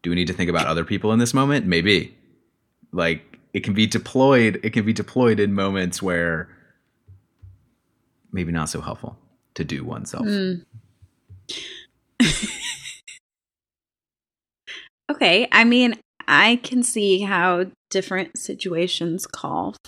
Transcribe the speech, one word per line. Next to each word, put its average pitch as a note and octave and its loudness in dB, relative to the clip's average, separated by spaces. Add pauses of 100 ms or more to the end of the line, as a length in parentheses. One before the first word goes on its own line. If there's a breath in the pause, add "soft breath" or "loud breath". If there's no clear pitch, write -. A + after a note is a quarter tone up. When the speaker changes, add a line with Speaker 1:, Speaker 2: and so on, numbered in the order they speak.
Speaker 1:
Do E2+ -4
we E2+ 0
need F2 0
to F2+ -4
think F2 -2
about E2 0
other E2 -2
people G#2 -2
in A2+ 4
this A#2+ 2
moment?" C#3 2
Maybe. F2 2 (800)
Like, E2 -4 (120)
it G2+ -6
can G2+ -2
be A2 2
deployed, A#2 2
it A2 -4
can A2 0
be A2 2
deployed A2 2
in G2+ 0
moments G2 -2
where E2+ -2 (1800 soft breath)
maybe E2+ -6
not D#2+ -2
so - -8
helpful - -12 (360)
to D#2+ -6
do C#2+ -8
oneself. - -8
Speaker 2:
Mm. F#3 -4 (1600 loud breath)
<laughs> G3+ -2 (2500 loud breath)
Okay. G#3+ 4
I A3+ 8
mean, A#3+ 6 (320)
I G3+ 6
can A#3+ -2
see G3 2
how F#3 0 (240)
different F#3+ -4
situations F3 -4
call - -6 (120)